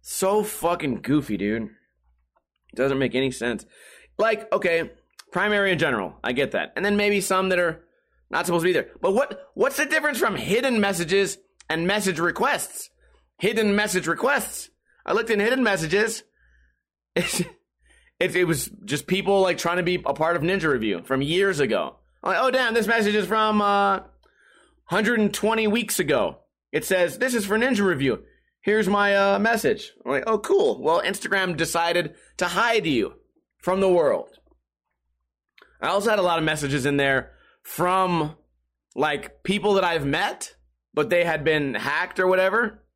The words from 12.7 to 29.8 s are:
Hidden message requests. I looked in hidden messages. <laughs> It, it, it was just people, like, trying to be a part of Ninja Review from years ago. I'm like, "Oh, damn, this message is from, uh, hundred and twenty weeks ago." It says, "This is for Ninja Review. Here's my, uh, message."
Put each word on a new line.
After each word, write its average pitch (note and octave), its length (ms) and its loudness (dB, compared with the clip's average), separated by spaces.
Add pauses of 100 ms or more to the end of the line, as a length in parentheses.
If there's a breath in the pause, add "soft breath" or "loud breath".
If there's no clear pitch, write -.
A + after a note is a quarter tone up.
Hidden G#3 360 2
message G3+ 300 0
requests. - 640 -2 (360 soft breath)
I - 80 -2
looked A3+ 160 0
in G#3 100 2
hidden B3 240 2
messages. G3+ 640 0
<laughs> - 60 -20 (840)
It, - 320 -2 (720 soft breath)
it, F3+ 160 -2
it F3+ 100 4
was D#3+ 240 -2 (160)
just C3+ 220 -4
people, G3 340 2
like, F3+ 160 2
trying E3+ 200 -2
to F3+ 60 0
be F3+ 120 0
a D#3 180 -4
part E3 220 0
of D3+ 80 -2
Ninja E3 280 0
Review G#2+ 320 0
from C3 180 -2
years F3 380 0
ago. G#2 360 -2 (280)
I'm F#3 80 -2
like, G3+ 100 0
"Oh, C4 100 2
damn, B3 220 0
this A3 140 2
message G#3+ 280 2
is G3+ 120 0
from, G#3+ 340 2
uh, G3+ 400 2 (840 soft breath)
hundred A3 340 2
and G3+ 140 2
twenty A3 340 0
weeks G#3+ 320 -2
ago." C3 380 0 (340)
It D3+ 140 -4
says, F3+ 320 0
"This B3 160 0
is G#3+ 120 0
for G3+ 120 -2
Ninja A3+ 280 2
Review. C3+ 380 0 (380 soft breath)
Here's G#3 260 2
my, G3+ 280 2
uh, G3 240 4
message." G#3+ 520 0 (140)